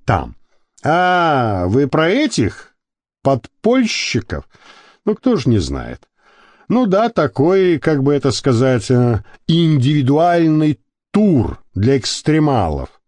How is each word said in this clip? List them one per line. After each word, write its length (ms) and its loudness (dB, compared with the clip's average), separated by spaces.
там? 320 -4
А, 840 0
вы 200 0
про 220 0
этих 640 -2
подпольщиков? 1300 -2
Ну, 100 -2
кто 220 0
ж 100 -6
не 120 2
знает. 500 -8
Ну 140 2
да, 240 0
такой, 680 0
как 240 0
бы 120 2
это 160 0
сказать, 600 0
э, 320 2
индивидуальный 1300 2
тур 520 0
для 240 0
экстремалов. 1080 -2